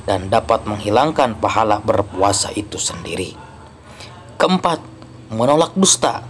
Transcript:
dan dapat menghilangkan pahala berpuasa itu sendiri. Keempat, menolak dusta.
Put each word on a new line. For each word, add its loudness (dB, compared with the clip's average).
dan -2
dapat 0
menghilangkan 0
pahala 2
berpuasa 0
itu -6
sendiri. -6
Keempat, 2
menolak 4
dusta. 2